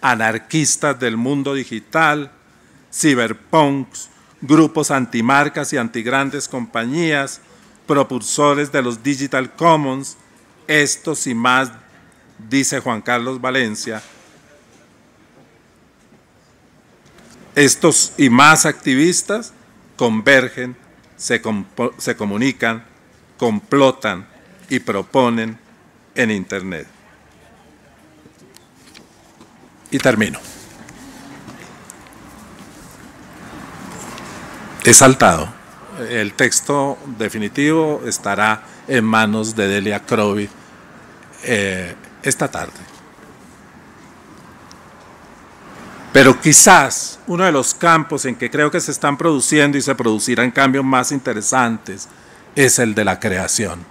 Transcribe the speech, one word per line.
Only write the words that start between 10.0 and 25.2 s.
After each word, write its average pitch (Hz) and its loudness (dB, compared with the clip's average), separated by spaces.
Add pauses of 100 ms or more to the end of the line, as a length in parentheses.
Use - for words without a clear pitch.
estos 147 -2
y 127 -4
más, 127 0 (800)
dice 135 -2
Juan 113 -4
Carlos 123 -4
Valencia, 117 -4 (3500)
estos - 2
y 135 4
más 147 6
activistas 160 -2 (420)
convergen, 123 0 (400)
se 117 -4
compo-, 110 -6
se 120 -6
comunican, 113 -4 (540)
complotan 110 0 (420)
y 127 -2
proponen 113 -2 (580)